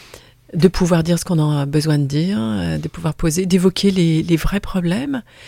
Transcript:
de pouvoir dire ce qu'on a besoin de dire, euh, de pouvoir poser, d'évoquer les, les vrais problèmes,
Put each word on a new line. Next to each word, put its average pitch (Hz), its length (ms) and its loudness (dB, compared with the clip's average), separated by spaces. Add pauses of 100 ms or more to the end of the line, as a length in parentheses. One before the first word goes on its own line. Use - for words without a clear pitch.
(520)
de 160 140 6
pouvoir 175 380 2
dire 170 120 2
ce - 80 -4
qu'on 175 140 0
a 151 260 0
besoin 151 320 0
de 147 100 0
dire, 160 340 -2
euh, 190 360 -2
de 151 120 -6
pouvoir 165 260 -6
poser, 170 320 -2
d'évoquer 185 460 2
les, 165 320 2
les 165 120 2
vrais 190 220 0
problèmes, 214 640 -4 (260)